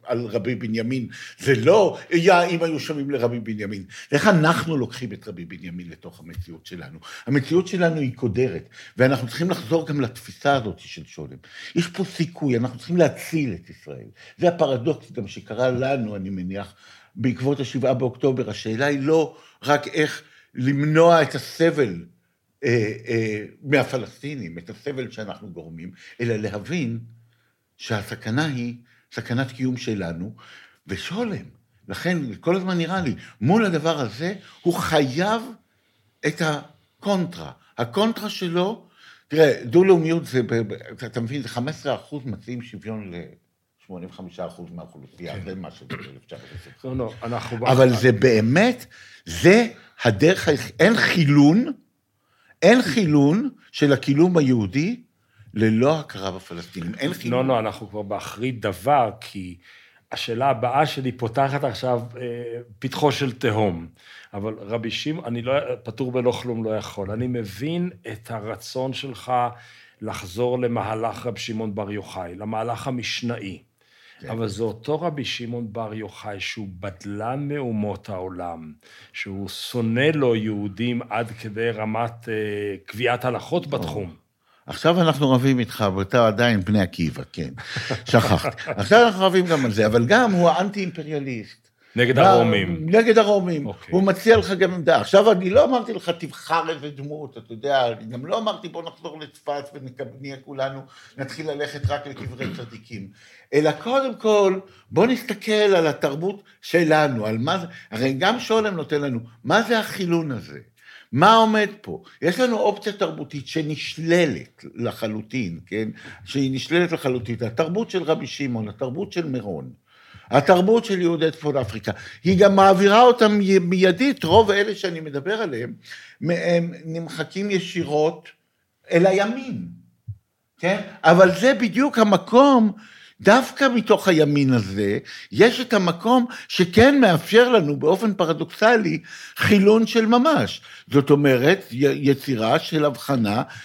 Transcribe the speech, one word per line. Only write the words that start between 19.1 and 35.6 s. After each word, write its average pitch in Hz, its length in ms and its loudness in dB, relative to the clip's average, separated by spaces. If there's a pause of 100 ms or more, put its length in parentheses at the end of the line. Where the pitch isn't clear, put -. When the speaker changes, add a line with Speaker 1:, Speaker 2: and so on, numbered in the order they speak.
Speaker 1:
רק 143 240 0
איך - 360 -4 (340)
למנוע 151 640 4
את 139 140 -2
הסבל, 135 680 0 (580)
אה, 117 300 0 (140)
אה, 110 380 -4 (180)
מהפלסטינים, 127 920 -4
את 82 120 -18
הסבל 131 420 -10
שאנחנו 101 380 -14
גורמים, 82 420 -16 (300)
אלא 117 140 -2
להבין 107 640 -6 (800)
שהסכנה 113 680 -6
היא 120 300 -6 (380)
סכנת 123 380 -4
קיום 131 260 -4
שלנו, 95 580 -6 (520)
ושולם, 196 580 -8 (420)
לכן 170 300 -4 (220)
כל 175 160 0
הזמן 185 220 -2
נראה 170 240 -2
לי, 131 140 -4 (260)
מול 196 240 4
הדבר 165 340 0
הזה, 131 340 -6 (280)
הוא 170 120 0
חייב 175 680 0 (840)